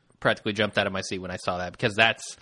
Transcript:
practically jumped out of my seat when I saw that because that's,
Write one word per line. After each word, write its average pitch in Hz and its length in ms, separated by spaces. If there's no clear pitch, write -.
practically 110 340
jumped 104 240
out 101 100
of 98 60
my 95 80
seat 95 180
when 90 120
I 90 60
saw 90 220
that 90 140
because 110 220
that's, 113 280